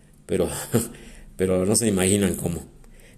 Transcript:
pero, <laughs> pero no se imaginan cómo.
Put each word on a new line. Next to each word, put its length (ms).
pero, 240
<laughs> 460
pero 280
no 100
se 120
imaginan 480
cómo. 300